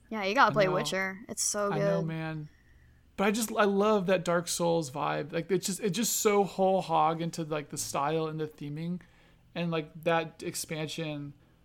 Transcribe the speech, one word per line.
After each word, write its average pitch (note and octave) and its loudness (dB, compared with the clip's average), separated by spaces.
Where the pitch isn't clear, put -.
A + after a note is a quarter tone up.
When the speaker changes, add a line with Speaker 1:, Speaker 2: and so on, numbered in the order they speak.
Speaker 1:
Yeah, A3 -4
you G3 0
gotta B3 6
Speaker 2:
I - -2
Speaker 1:
play G3+ 6
Speaker 2:
know. F#3 2
Speaker 1:
Witcher. F#3+ -2
It's - -6
so G#3 0
good. D3+ 0
Speaker 2:
I - 2
know, E3+ 2
man. D#3+ -6
But G3 2
I G#3+ 4
just, A3 -2
I A3 6
love G3+ 4
that F#3 2
Dark F3 0
Souls E3 0
vibe. D3+ -4
Like, E3 -4
it's F3+ 2
just, F#3 -4
it's F#3 0
just - 0
so G#3 4
whole F#3+ 2
hog D#3+ 2
into, E3+ -4
like, D3+ -6
the - -10
style D#3 -2
and D#3 -6
the D#3 -4
theming. D#3 -8
And, E3+ -2
like, D#3+ -2
that E3 0
expansion D#3 -6